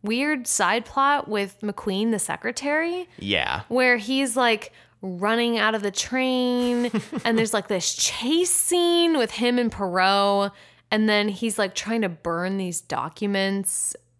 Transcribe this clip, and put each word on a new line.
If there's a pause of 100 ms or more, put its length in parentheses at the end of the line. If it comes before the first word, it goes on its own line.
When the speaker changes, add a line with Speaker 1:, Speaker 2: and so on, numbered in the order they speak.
Speaker 1:
weird
side
plot
with
McQueen,
the
secretary. (100)
Speaker 2:
Yeah.
Speaker 1:
Where
he's,
like, (340)
running
out
of
the
train (180)
Speaker 2:
<laughs>
Speaker 1:
and
there's,
like,
this
chase
scene
with
him
and
Poirot. (380)
And
then
he's,
like,
trying
to
burn
these
documents. (240)